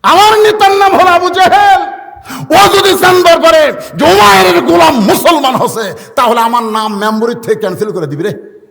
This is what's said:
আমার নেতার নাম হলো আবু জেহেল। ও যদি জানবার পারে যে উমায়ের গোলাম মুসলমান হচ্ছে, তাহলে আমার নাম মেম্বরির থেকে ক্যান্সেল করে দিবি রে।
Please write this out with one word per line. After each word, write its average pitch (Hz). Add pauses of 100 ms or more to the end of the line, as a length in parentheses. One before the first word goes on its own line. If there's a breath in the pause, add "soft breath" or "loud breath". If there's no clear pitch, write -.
আমার 415
নেতার 415
নাম 392
হলো 359
আবু 349
জেহেল। 381 (680 loud breath)
ও 392
যদি 381
জানবার 359
পারে 320 (240 loud breath)
যে 285
উমায়ের 381
গোলাম 320
মুসলমান 277
হচ্ছে, 220 (220 loud breath)
তাহলে 233
আমার 233
নাম 220
মেম্বরির 220
থেকে 185
ক্যান্সেল 208
করে 170
দিবি 143
রে। - (100)